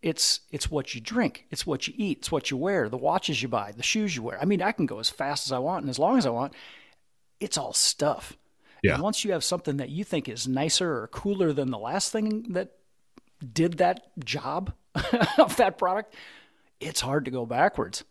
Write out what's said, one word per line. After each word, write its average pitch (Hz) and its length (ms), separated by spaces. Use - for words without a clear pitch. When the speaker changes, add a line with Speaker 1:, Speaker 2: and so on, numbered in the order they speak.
Speaker 1:
It's, - 380
it's - 200
what 143 240
you 117 60
drink. 226 500
It's - 160
what 143 200
you - 80
eat. 135 240
It's - 120
what 147 180
you 135 80
wear, 160 320
the 123 80
watches 147 440
you 127 60
buy, 104 300
the 120 60
shoes 214 320
you 120 80
wear. 113 180
I 147 40
mean, 190 160
I 196 100
can 180 140
go 107 140
as 113 100
fast 139 360
as 135 60
I 131 80
want 160 240
and 143 60
as 127 100
long 196 180
as 202 80
I 131 60
want. 120 220
It's - 180
all 131 160
stuff. - 640
Speaker 2:
Yeah. 76 140
Speaker 1:
And 151 80
once 214 200
you 208 100
have 160 100
something 160 340
that 139 120
you 160 140
think 170 240
is 117 200
nicer 139 560
or 113 40
cooler 190 460
than 135 160
the 120 80
last 131 340
thing 214 420
that 185 180
did 165 240
that 180 300
job 147 500
<laughs> - 320
of - 200
that 196 200
product, 190 360
it's - 220
hard 135 240
to 131 60
go 123 140
backwards 123 640